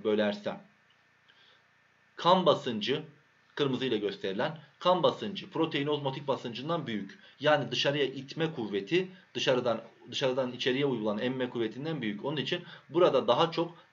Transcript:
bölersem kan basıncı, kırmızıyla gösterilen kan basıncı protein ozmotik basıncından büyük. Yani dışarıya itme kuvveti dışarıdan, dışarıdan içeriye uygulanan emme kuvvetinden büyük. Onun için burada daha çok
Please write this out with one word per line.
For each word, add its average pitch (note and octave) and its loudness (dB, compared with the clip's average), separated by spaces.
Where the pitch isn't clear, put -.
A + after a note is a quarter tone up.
bölersem G#2 0
kan F3+ 4
basıncı, B2+ 2
kırmızıyla B2+ 0
gösterilen G2+ -2
kan F3+ 2
basıncı A2 0
protein D3+ -2
ozmotik C#3 -4
basıncından B2+ -4
büyük. G2+ -6
Yani C#3 2
dışarıya C#3+ 2
itme D#3 -4
kuvveti A2 -2
dışarıdan, B2 2
dışarıdan B2+ 0
içeriye C3 0
uygulanan A2 -2
emme B2+ -2
kuvvetinden B2 -4
büyük. G#2 -4
Onun D3 -4
için E3+ -2
burada C#3 4
daha D#3 4
çok E3+ -4